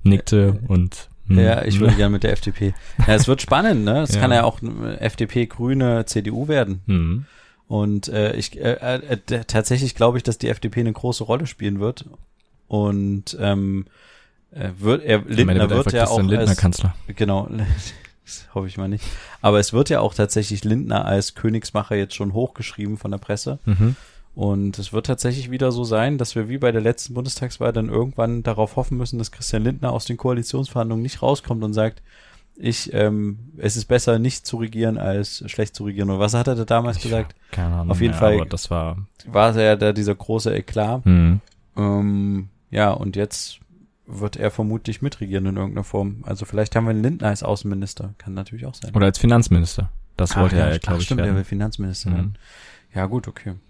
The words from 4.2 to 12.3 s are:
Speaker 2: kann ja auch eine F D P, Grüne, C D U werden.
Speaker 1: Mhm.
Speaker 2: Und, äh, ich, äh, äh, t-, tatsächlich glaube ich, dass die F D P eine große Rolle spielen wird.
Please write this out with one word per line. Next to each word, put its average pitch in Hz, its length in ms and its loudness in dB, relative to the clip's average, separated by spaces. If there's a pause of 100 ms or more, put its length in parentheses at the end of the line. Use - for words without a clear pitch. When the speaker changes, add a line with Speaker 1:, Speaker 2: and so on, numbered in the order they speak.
Speaker 2:
kann 127 120 4
ja 117 120 6
auch - 180 0
eine 113 380 -6
F - 160 -2
D 113 100 -2
P, 120 200 0
Grüne, 120 600 0
C - 160 -2
D 104 80 -4
U 120 180 -4
werden. 113 380 0
Speaker 1:
Mhm. 92 380 0 (420)
Speaker 2:
Und, 104 420 -2
äh, 107 280 0
ich, - 220 -8
äh, 117 140 -2
äh, 127 460 -4
t-, 117 280 -4
tatsächlich 123 480 0
glaube 120 240 4
ich, 120 40 -4
dass 113 160 -2
die 117 100 -4
F 110 120 -2
D 113 80 -4
P 120 120 -4
eine 113 120 0
große 120 320 -4
Rolle 127 220 -2
spielen 101 340 -4
wird. 110 240 -4 (640)